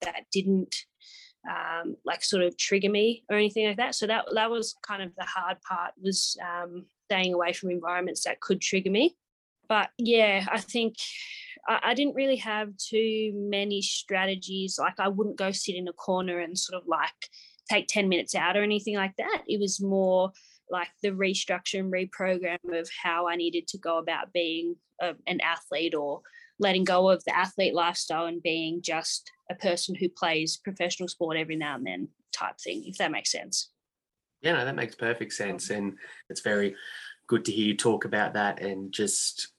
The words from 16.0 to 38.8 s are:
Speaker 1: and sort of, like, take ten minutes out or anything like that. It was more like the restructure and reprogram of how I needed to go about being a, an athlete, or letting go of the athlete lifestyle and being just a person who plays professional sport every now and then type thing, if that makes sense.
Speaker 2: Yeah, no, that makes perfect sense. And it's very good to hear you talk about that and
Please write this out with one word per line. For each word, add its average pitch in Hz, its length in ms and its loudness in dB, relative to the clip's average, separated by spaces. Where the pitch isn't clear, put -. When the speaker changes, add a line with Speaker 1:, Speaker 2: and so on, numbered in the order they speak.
Speaker 1:
and 170 180 -4
sort 185 240 -4
of, 175 60 -12
like, 160 240 0
take 208 160 2
ten 196 220 2
minutes 170 260 0
out 175 220 2
or 208 60 4
anything 208 340 0
like 190 200 -2
that. - 300 -4
It 208 140 0
was 196 200 0
more 190 520 4
like 175 200 -4
the 202 80 2
restructure 190 680 0
and 190 140 -2
reprogram 185 680 0
of 165 180 -4
how 175 260 0
I 170 80 0
needed 170 320 -2
to 196 100 -8
go 165 200 0
about 165 340 -4
being 170 440 0
a, 170 140 -2
an - 120 -2
athlete, 165 540 0
or 147 280 -4
letting 190 240 4
go 185 260 6
of 180 160 6
the - 100 0
athlete 190 380 2
lifestyle 170 540 0
and 170 160 -6
being 165 400 0
just - 480 -4
a 185 60 -6
person 185 400 0
who 190 140 0
plays 160 480 0
professional 180 520 -4
sport 160 280 -2
every 160 180 -2
now 147 220 -4
and 127 100 -6
then 92 220 -6
type - 260 -6
thing, - 280 -8
if 185 120 -12
that 160 140 0
makes 107 180 -2
sense. - 400 -4
Speaker 2:
Yeah, 165 140 2
no, 123 100 2
that 135 100 -2
makes 113 220 -4
perfect 117 360 -2
sense. 95 380 -4
And 101 260 -2
it's - 120 -8
very 101 340 2
good 117 160 4
to 110 80 -2
hear 107 140 2
you 104 100 2
talk 110 280 2
about 104 300 0
that 104 260 0
and 98 320 -6